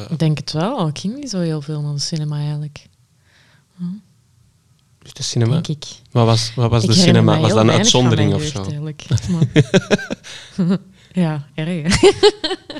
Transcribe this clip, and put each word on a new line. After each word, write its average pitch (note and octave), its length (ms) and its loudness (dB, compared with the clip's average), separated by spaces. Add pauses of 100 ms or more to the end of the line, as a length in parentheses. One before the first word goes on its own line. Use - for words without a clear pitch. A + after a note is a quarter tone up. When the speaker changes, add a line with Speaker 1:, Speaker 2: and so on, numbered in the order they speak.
Speaker 1:
Ik D#3 100 -6
denk D#3 180 0
het - 140 -10
wel. F#3 360 -2
Ik D3 120 -6
ging G#3 160 -6
niet C#4+ 140 -10
zo F#3+ 100 -4
heel D#3+ 220 -2
veel D3 200 -8
naar D3 120 -4
de C#3+ 60 -6
cinema D3+ 380 -4
eigenlijk. D3 480 -8 (920)
Hm. F3+ 60 -10 (1160)
Speaker 2:
Dus - 140 -20
de C3 100 -12
cinema? A#2 280 0
Speaker 1:
Denk E3 160 0
ik. D3+ 180 -8 (260)
Speaker 2:
Wat A#2+ 140 4
was, A2+ 300 2
wat A#2+ 140 0
was A#2 140 2
Speaker 1:
Ik G2 60 2
Speaker 2:
de A2+ 60 4
Speaker 1:
herinner A#2+ 260 6
Speaker 2:
cinema? A2 100 4
Speaker 1:
mij G#2+ 100 2
Speaker 2:
Was A2 100 2
Speaker 1:
heel A2 40 2 (100)
Speaker 2:
dat - 0 -
een A2+ 60 6
Speaker 1:
weinig - 200 4
van B2+ 100 4
Speaker 2:
uitzondering G#2+ 280 4
Speaker 1:
mijn G2 120 0
Speaker 2:
of G2+ 60 -6
zo? G2+ 100 -8
Speaker 1:
jeugd D3 720 -4
eigenlijk. D#3+ 320 2 (960)
Maar F3+ 220 0 (320)
<laughs> F#3 120 0
ja, D3+ 320 -4
erg, E3 460 -4
hè? F4+ 60 6 (720)